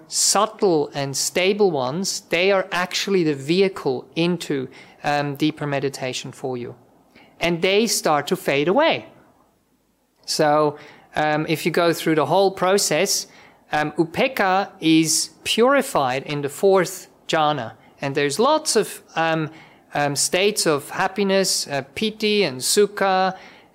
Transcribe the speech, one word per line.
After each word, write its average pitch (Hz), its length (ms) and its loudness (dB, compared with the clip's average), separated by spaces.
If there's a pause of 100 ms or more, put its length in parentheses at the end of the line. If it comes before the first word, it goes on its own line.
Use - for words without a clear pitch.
subtle 196 840 0
and 139 240 -4
stable 190 540 2
ones, 143 580 -4
they 185 240 2
are 190 180 2
actually 180 540 0
the 151 100 0
vehicle 156 720 0 (100)
into, 165 540 -2 (340)
um, 147 320 -2
deeper 151 320 -2
meditation 139 640 -6
for 127 240 -8
you. 120 200 -12 (640)
And 170 200 0
they 196 240 4
start 151 420 0
to 185 100 0
fade 147 320 0
away. 220 380 2 (1200)
So, 151 520 2 (380)
um, 151 340 0
if - 160 -2
you 175 60 0
go 170 220 2
through 165 220 0
the 147 120 2
whole 190 240 2
process, 190 760 0 (440)
um, 151 220 -2
upekkha 190 840 0
is 160 520 2 (120)
purified 180 800 2
in 147 180 -6
the 139 80 -4
fourth 190 580 2 (200)
jhana. 147 460 0 (280)
And 139 140 -4
there's 143 240 0
lots 302 360 2
of, - 260 -2 (140)
um, 160 340 0 (440)
um, 143 220 0
states 202 500 0
of 147 260 0
happiness, 190 760 0
uh, 139 160 -4 (120)
piti 214 480 0
and 131 180 -4
sukha, 190 720 2 (400)